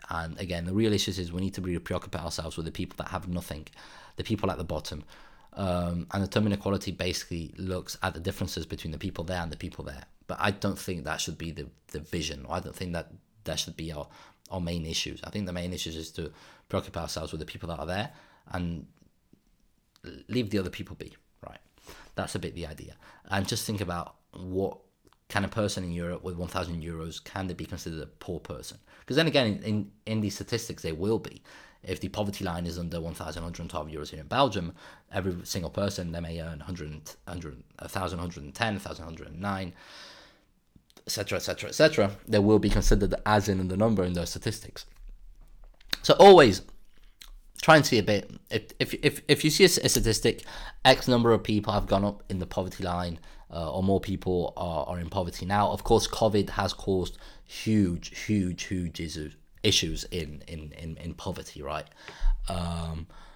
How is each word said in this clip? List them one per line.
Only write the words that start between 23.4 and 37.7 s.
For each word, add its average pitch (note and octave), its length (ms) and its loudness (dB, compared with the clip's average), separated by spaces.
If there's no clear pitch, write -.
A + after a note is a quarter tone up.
just - 200 -4
think G#2 120 -2
about F2 260 -4
what F#2 460 -4
kind G2+ 100 0
of F#2+ 60 -4
person G#2 340 -2
in E2+ 80 -6
Europe E2+ 340 -6
with F2+ 100 -6
one E2+ 120 -6
thousand E2+ 340 -4
euros E2 400 -10
can F#2+ 140 -4
they F2+ 80 -6
be E2 100 -8
considered D#2+ 280 -8
a - 40 -10
poor E2+ 160 -6
person? - 380 -12
'Cause B2+ 120 -4
then D#3+ 160 6
again, C3+ 200 4
in, - 100 -6
in, G#2+ 280 -2
in A2 80 0
these G#2 140 0
statistics, - 480 -6
they E2 100 -4
will G2 260 0
be. - 180 -10
If F#2 180 -6
the F#2+ 180 -4
poverty G2+ 260 -2
line F2 220 -4
is E2+ 120 -6
under E2+ 220 -4
one E2 140 -6
thousand D#2+ 280 -8
one E2 120 -6
hundred E2+ 160 -8
twelve D#2+ 180 -6
euros D2+ 220 -10
here D#2 100 -12
in D2 60 -14
Belgium, G#2 400 2
every F#2 160 -2
single E2+ 160 -4
person, F2+ 300 -2
they E2+ 80 -6
may E2 200 -8
earn D#2+ 200 -10
hundred, D2+ 320 -10
hundred, E2 360 -10